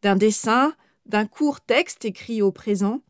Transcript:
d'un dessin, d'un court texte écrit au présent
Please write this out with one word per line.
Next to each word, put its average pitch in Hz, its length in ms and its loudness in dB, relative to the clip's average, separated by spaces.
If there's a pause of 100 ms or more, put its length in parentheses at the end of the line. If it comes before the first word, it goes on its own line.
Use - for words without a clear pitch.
d'un 196 140 2
dessin, 220 580 2 (320)
d'un 214 200 -2
court 285 360 -4
texte - 440 -2
écrit 220 360 -6
au 196 100 2
présent 202 580 -4